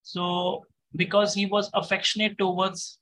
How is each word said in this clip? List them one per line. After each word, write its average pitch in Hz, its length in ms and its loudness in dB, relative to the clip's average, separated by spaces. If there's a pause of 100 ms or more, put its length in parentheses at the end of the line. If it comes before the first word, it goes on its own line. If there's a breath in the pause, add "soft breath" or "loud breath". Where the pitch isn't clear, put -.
So 180 640 -2 (300)
because 196 400 2
he 202 120 2
was 208 280 0
affectionate 208 640 0
towards 185 640 -2